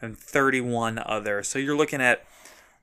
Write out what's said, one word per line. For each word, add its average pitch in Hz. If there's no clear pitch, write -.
and 110
thirty-one 123
other. 104
So -
you're 143
looking 147
at 123